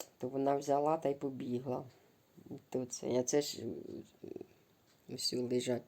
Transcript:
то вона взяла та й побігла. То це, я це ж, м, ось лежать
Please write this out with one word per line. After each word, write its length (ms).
то 100
вона 280
взяла 420
та 120
й 40
побігла. 720
То 160
це, 220
я 160
це 180
ж, 200
м, 120
ось 200
лежать 540